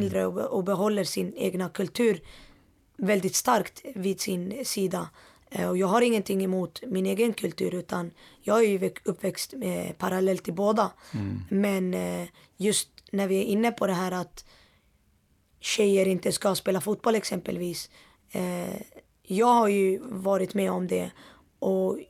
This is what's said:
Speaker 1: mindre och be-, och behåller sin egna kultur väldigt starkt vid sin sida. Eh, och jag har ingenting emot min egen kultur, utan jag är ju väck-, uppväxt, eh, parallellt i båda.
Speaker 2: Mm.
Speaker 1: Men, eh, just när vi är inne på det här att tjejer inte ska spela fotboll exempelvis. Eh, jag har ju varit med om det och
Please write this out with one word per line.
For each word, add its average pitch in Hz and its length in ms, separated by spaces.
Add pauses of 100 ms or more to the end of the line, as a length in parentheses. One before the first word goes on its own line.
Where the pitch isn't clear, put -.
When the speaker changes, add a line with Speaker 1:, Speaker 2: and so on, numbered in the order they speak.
Speaker 1:
mindre 190 260
och 185 80
be-, 202 120
och 190 180
behåller 202 400
sin 180 320
egna 180 320
kultur 196 520 (760)
väldigt 190 400
starkt - 460 (120)
vid 190 260
sin 196 440
sida. 180 440 (420)
Eh, 180 180
och 180 100
jag 190 80
har 208 160
ingenting 208 420
emot 185 420
min 190 200
egen 208 260
kultur, 180 420
utan 175 360 (320)
jag 208 220
är 214 40
ju 196 100
väck-, 185 260
uppväxt, - 580
eh, 180 300
parallellt 185 560
i 180 40
båda. 202 380 (240)
Speaker 2:
Mm. 98 260 (100)
Speaker 1:
Men, 190 440
eh, 180 340 (280)
just 202 320 (240)
när 196 160
vi 190 100
är 196 60
inne 220 280
på 208 140
det 190 60
här 180 200
att 180 320 (1160)
tjejer 196 480
inte 185 240
ska 190 220
spela 185 260
fotboll 214 340
exempelvis. 180 760 (400)
Eh, 180 440 (480)
jag 208 240
har 233 220
ju 196 340
varit 190 520
med 196 180
om 180 140
det 180 240 (480)
och 190 400 (120)